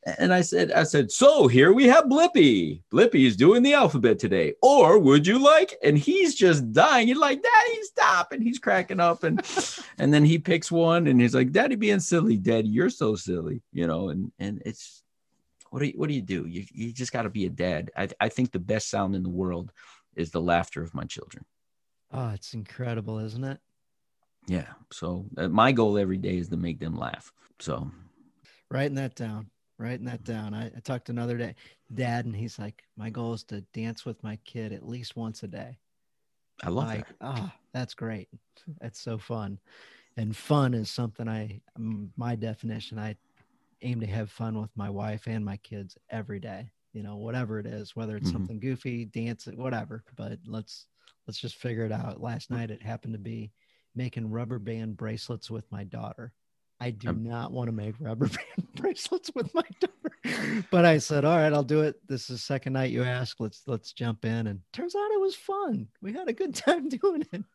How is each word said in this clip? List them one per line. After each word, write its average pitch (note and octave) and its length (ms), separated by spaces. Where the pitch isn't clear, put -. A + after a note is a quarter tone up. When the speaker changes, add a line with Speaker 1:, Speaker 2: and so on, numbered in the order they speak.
Speaker 1:
And F#3 160
I F3+ 80
said, F3 300
I - 120
said, C#3+ 280
"So C4+ 360
here C#3+ 260
we C4 140
have D4+ 180
Blippi. D3+ 760
Blippi G#3+ 360
is G#3+ 80
doing G3+ 260
the C#4 120
alphabet C#3+ 460
today. F2+ 420
Or A3+ 360
would D3 300
you A3 100
like," D4+ 460
and D3 140
he's E4 360
just D3 380
dying. A3+ 360
He's B3+ 100
like, C#4 260
"Daddy, A4+ 400
stop." - 480
And B3+ 100
he's A#3 180
cracking F#3+ 400
up. E3+ 240
And, E3 200
<laughs> - 280
and C#3+ 140
then D3 120
he E3 140
picks E3+ 320
one E3 360
and B2+ 140
he's A#2+ 140
like, C3 160
"Daddy B3 240
being G#3 240
silly. E3+ 380
Daddy, A2 320
you're C#3 200
so A2+ 260
silly." E2+ 460
You E2+ 120
know, E2 240
and, F2+ 300
and G2 260
it's, - 380
what - 120
do D3 40
you, - 100
what D3+ 140
do D3 60
you B2 80
do? F2 240
You, F2+ 260
you A#2 180
just B2 220
gotta A2+ 160
be G2 160
a F2+ 40
dad. F2 460
I, F#2+ 140
I G#2+ 100
think B2 220
the F#2+ 80
best G#2+ 300
sound G2 260
in F#2 80
the F#2 60
world F2+ 420
is E2 160
the E2+ 100
laughter E2+ 400
of E2 140
my C#2 100
children. - 400
Speaker 2:
Oh, B2+ 180
it's - 260
incredible, A2 640
isn't A2 240
it? C3+ 160
Speaker 1:
Yeah. F2+ 260
So, F2+ 360
uh, F2 100
my A2 240
goal A2 260
every F#2+ 200
day F#2+ 200
is E2+ 120
to E2+ 80
make F2 220
them D#2+ 180
laugh. - 340
So C2+ 320
Speaker 2:
Writing C#3 240
that C3+ 200
down. G#2+ 340
Writing A#2+ 280
that A#2+ 180
down. G#2+ 300
I, A2+ 140
I - 160
talked B2+ 260
another A#2+ 280
day, A#2 180
dad, A#2+ 320
and A2+ 100
he's A2 240
like, G#2 240
"My G#2+ 140
goal A#2 240
is A2 120
to G#2 160
dance A2+ 320
with A#2 180
my G#2+ 220
kid A2 260
at F#2 160
least A#2+ 300
once A2+ 260
a G#2 40
day." G#2 300
Speaker 1:
I E2+ 60
love A2+ 180
Speaker 2:
Like, G#2+ 200
Speaker 1:
that. - 140
Speaker 2:
oh, C3+ 300
that's B2+ 220
great. A2 340
That's - 220
so A2+ 160
fun. G#2 400
And G#2+ 200
fun C#3 380
is A2 160
something A#2 360
I, G#2+ 320
m-, G#2+ 400
my A#2+ 200
definition, A2 640
I G#2+ 160
aim B2 200
to G#2+ 60
have G#2 220
fun A2 320
with A2 140
my G2+ 140
wife G#2+ 380
and A2 160
my G2+ 140
kids G2+ 400
every G#2 280
day, G#2 300
you A2 80
know, G#2 160
whatever A2 420
it G#2 60
is, G#2+ 300
whether A2 200
it's G2 120
Speaker 1:
Mm-hmm. F2 100
Speaker 2:
something G2 220
goofy, B2 460
dance, A2+ 420
whatever, A2 560
but A2 300
let's, A2 400
let's - 140
just - 160
figure A2+ 300
it G#2 60
out. - 300
Last A#2 300
night, A#2 200
it G#2 120
happened A#2 300
to A2 60
be A2 320
making B2 340
rubber A#2 300
band A2 380
bracelets A2 520
with A2 220
my G2+ 140
daughter. A2+ 460
I B2 100
do A2+ 180
Speaker 1:
I'm A2 140
Speaker 2:
not A#2 280
wanna A#2+ 200
make G#2+ 280
rubber A#2 280
<laughs> - 0
band - 480
bracelets - 600
with A#3 180
my E4 100
daughter. A3+ 920
But F3 120
I E3 140
said, C#3+ 280
"All E3 120
right, D3+ 160
I'll D3 100
do D3+ 180
it. D3+ 140
This C3 160
is - 40
the B2+ 100
second C3+ 360
night C3 180
you A#2+ 120
ask. B2+ 360
Let's, A2 280
let's A#2+ 260
jump A#2 320
in." A2+ 220
And G2 140
turns F4 220
out G#4 160
it G#4 80
was F#4+ 160
fun. F4+ 520
We G3 120
had F4+ 140
a - 60
good F#4 220
<laughs> - 100
time D#4+ 240
doing D#4+ 420
it. F#3+ 120